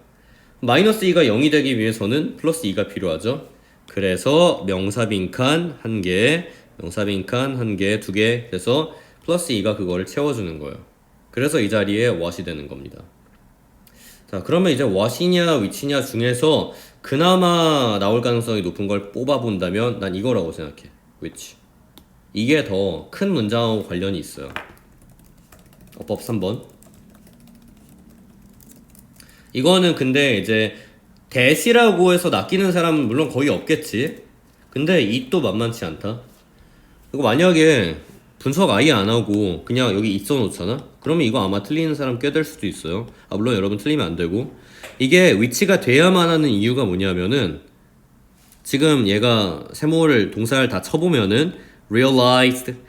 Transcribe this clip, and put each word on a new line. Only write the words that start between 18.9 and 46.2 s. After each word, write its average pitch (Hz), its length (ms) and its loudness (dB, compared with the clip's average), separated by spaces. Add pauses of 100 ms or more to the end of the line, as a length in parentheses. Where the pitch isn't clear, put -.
뽑아본다면 113 880 -2
난 95 160 -4
이거라고 101 340 -2
생각해. 78 400 -14 (320)
which. - 320 -16 (800)
이게 131 320 0
더 95 460 -4
큰 196 220 -2
문장하고 113 540 0
관련이 90 320 -4
있어요. 69 340 -14 (1400)
어법 101 260 -8
삼 110 180 -4
번. 104 240 -6 (3000)
이거는 170 420 4
근데 131 440 2
이제 110 380 -2 (540)
대시라고 180 840 4
해서 175 180 2
낚이는 185 420 0
사람은 165 340 2
물론 139 220 0
거의 135 200 0
없겠지. 135 760 -4 (460)
근데 156 320 2
이 110 280 -2
또 185 100 2
만만치 113 440 -4
않다. 101 360 -8 (920)
이거 139 80 -4
만약에 143 760 4 (420)
분석 143 320 0
아예 131 220 4
안 104 160 2
하고 104 560 0
그냥 120 300 0
여기 104 200 0
있어 139 220 -2
놓잖아? 107 500 -4 (140)
그러면 156 260 0
이거 110 160 0
아마 98 200 -2
틀리는 156 320 -2
사람 131 240 -4
꽤 139 140 -2
될 156 120 0
수도 - 220 -10
있어요. 90 400 -6 (240)
아, 92 60 -6
물론 117 180 0
여러분 101 240 -2
틀리면 147 260 -2
안 82 120 -6
되고. 90 380 -4 (440)
이게 160 340 6
which가 123 480 2
돼야만 170 480 4